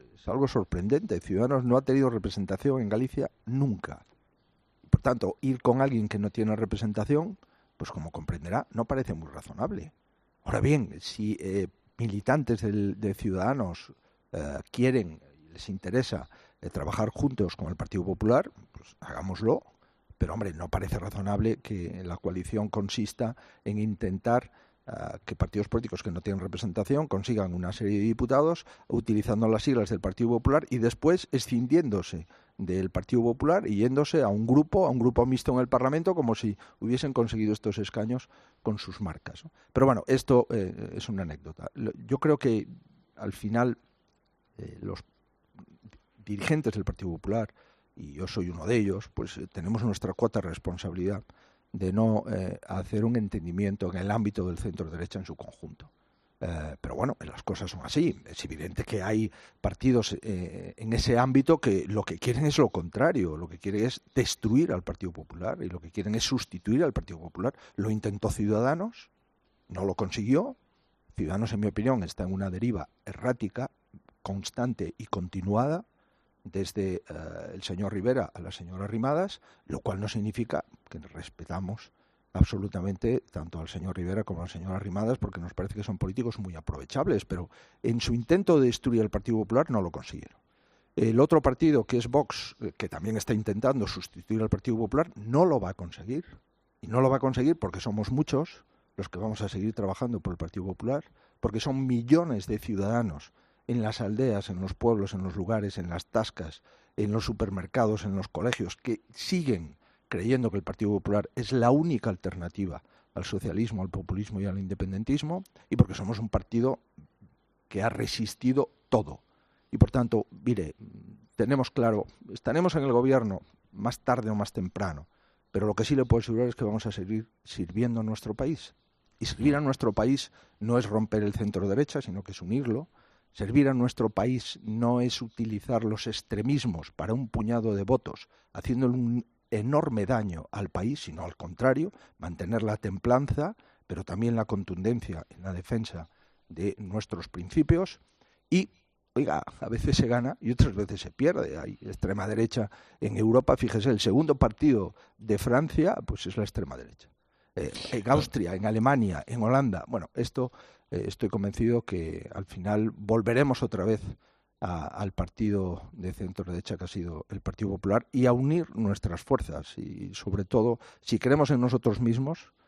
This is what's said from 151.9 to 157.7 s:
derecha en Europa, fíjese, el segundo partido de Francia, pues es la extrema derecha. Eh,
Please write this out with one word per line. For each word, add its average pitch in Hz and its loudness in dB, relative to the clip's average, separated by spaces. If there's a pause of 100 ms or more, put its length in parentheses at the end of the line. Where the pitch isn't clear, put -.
derecha 110 0 (300)
en 104 -2
Europa, 120 6
fíjese, 113 0
el 107 4
segundo 143 4
partido 120 4 (220)
de 107 0
Francia, 147 2 (100)
pues - -6
es 90 -8
la 107 0
extrema 73 -6
derecha. - -20 (440)
Eh, - -4 (180)